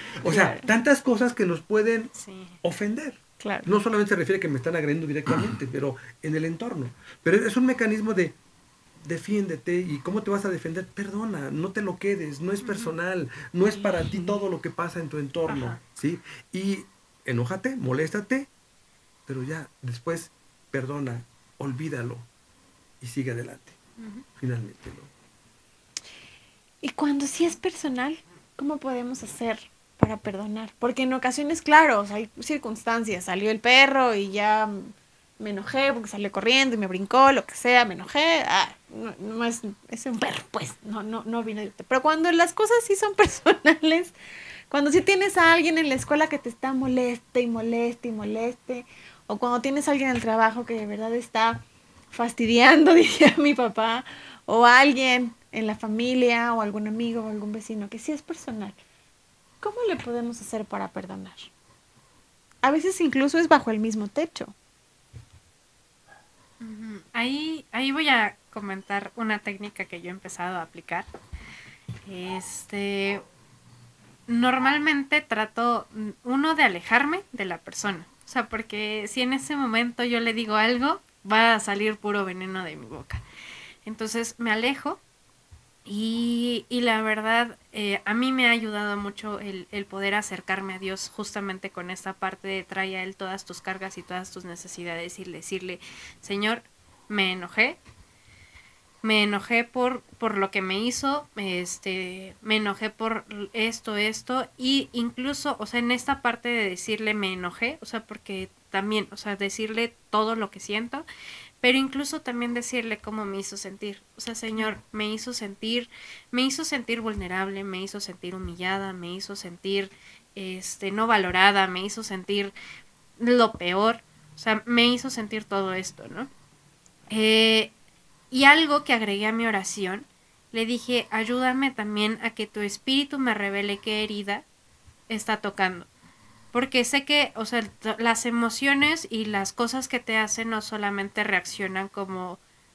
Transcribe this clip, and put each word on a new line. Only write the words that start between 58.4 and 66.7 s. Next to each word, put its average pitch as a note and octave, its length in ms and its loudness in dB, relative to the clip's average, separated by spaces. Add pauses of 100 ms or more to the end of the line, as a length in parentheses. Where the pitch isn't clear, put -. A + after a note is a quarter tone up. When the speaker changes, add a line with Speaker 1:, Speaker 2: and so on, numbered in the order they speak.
Speaker 2:
¿cómo G#4 180 -6 (100)
le F4 100 0
podemos A#3+ 440 -6
hacer A3 240 -6
para G3 220 -6
perdonar? F#3+ 480 -12 (1300)
A C4 80 6
veces D#4+ 300 2
incluso C#4+ 360 4
es E4 100 4
bajo C#4+ 220 6
el G#3+ 100 0
mismo G#3+ 280 -2
techo. - 400 -4 (2000)
Speaker 3:
Ujú. A3 420 -14 (120)